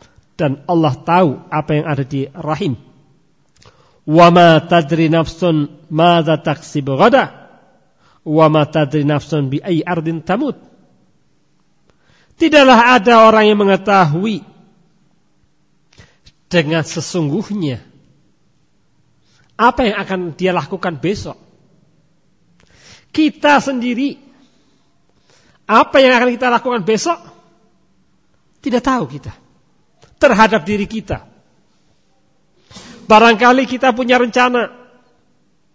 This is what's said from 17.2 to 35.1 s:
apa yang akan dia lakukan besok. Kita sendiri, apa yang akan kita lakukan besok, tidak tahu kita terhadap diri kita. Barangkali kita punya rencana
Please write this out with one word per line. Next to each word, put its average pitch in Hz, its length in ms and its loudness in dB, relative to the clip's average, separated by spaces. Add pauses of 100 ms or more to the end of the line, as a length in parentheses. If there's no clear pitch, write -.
apa 240 320 0
yang 202 80 -6
akan 190 220 -8 (180)
dia 180 160 -2
lakukan 170 480 -6
besok. 170 360 -8 (1800)
Kita 294 440 2
sendiri, 247 600 -4 (1500)
apa 285 360 0
yang 254 160 4
akan 247 160 0
kita 247 160 -4
lakukan 240 360 -2
besok, 214 320 -2 (1400)
tidak 240 240 -4
tahu 254 240 -2
kita 143 240 -16 (840)
terhadap 220 480 2
diri 208 200 -4
kita. 175 400 -12 (1800)
Barangkali 233 640 4
kita 254 240 0
punya 247 240 0
rencana 247 560 -2 (1000)